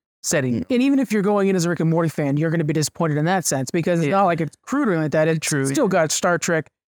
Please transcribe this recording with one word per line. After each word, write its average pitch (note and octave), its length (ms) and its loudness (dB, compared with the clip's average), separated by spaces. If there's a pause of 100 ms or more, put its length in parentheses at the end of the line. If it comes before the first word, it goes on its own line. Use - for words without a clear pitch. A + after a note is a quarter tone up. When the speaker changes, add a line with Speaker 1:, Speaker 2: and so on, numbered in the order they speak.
(220)
Speaker 1:
setting. C3 480 -2
Speaker 2:
And B3 120 2
even C#4 160 2
if C4 140 -2
you're G#3+ 100 2
going G3+ 260 2
in G3 80 2
as E3+ 80 0
a F3 60 0
Rick E3 100 -2
and D#3+ 100 2
Morty E3 180 2
fan, C#3+ 280 -2
you're D#3+ 140 0
gonna E3 140 0
be D#3 80 0
disappointed D#3 460 -2
in D3+ 80 0
that F3+ 180 0
sense - 260 -4
because E3+ 300 0
it's D#3+ 80 0
Speaker 1:
Yeah. G3 80 0
Speaker 2:
not G3 80 4
like E3+ 160 0
it's D#3 220 -6
crude C4+ 260 -2
or G3 40 2
anything D#3+ 100 0
like D3+ 100 -2
that. D#3 160 2
It's D#3+ 180 -2
Speaker 1:
True. C3+ 200 0
Speaker 2:
still E3+ 220 0
got E3+ 220 2
Star F3 280 0
Trek D#3+ 320 -2 (240)